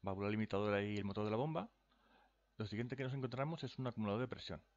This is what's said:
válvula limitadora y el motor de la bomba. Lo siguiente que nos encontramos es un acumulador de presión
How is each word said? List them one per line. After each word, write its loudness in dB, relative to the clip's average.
válvula 0
limitadora 4
y 0
el 0
motor 0
de 2
la 2
bomba. 0
Lo -2
siguiente -4
que -4
nos -2
encontramos -2
es -6
un -2
acumulador 2
de 0
presión -8